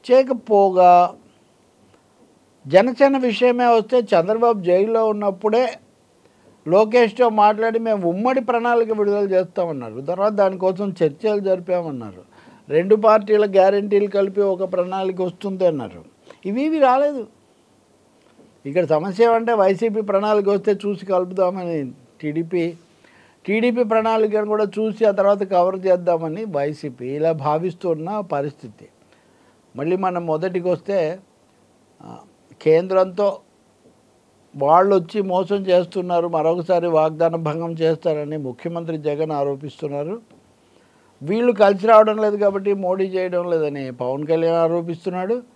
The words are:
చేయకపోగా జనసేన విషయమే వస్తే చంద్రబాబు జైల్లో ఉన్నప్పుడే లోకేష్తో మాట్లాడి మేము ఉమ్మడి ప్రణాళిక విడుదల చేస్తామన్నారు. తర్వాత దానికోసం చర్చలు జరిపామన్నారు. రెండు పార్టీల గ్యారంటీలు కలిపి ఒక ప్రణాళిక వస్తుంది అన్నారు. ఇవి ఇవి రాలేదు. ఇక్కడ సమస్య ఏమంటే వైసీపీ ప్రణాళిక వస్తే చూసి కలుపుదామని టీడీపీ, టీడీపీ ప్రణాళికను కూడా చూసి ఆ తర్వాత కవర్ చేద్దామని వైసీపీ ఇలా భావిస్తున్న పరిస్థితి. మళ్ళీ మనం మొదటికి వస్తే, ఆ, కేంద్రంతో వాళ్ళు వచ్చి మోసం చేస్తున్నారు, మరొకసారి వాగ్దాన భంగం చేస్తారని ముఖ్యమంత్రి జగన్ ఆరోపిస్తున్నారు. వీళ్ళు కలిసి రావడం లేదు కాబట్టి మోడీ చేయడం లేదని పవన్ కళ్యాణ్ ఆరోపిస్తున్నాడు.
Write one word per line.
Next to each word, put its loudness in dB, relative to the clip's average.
చేయకపోగా 4
జనసేన 4
విషయమే 0
వస్తే 2
చంద్రబాబు 2
జైల్లో 2
ఉన్నప్పుడే 0
లోకేష్తో 4
మాట్లాడి 2
మేము -2
ఉమ్మడి 0
ప్రణాళిక 0
విడుదల 0
చేస్తామన్నారు. -4
తర్వాత -2
దానికోసం 0
చర్చలు -2
జరిపామన్నారు. -4
రెండు 4
పార్టీల 4
గ్యారంటీలు 2
కలిపి -2
ఒక -2
ప్రణాళిక -4
వస్తుంది -4
అన్నారు. -10
ఇవి -4
ఇవి -2
రాలేదు. 2
ఇక్కడ 0
సమస్య 0
ఏమంటే 2
వైసీపీ 0
ప్రణాళిక 0
వస్తే 0
చూసి -6
కలుపుదామని -2
టీడీపీ, -4
టీడీపీ 0
ప్రణాళికను 0
కూడా 0
చూసి -2
ఆ 4
తర్వాత 2
కవర్ 0
చేద్దామని 0
వైసీపీ -6
ఇలా -2
భావిస్తున్న -4
పరిస్థితి. -8
మళ్ళీ -2
మనం -4
మొదటికి -4
వస్తే, -2
ఆ, -20
కేంద్రంతో 2
వాళ్ళు 4
వచ్చి -2
మోసం -2
చేస్తున్నారు, 0
మరొకసారి 0
వాగ్దాన 0
భంగం -6
చేస్తారని -2
ముఖ్యమంత్రి -8
జగన్ -4
ఆరోపిస్తున్నారు. -6
వీళ్ళు 0
కలిసి 2
రావడం 6
లేదు 0
కాబట్టి 0
మోడీ -2
చేయడం -4
లేదని -4
పవన్ -6
కళ్యాణ్ 0
ఆరోపిస్తున్నాడు. -4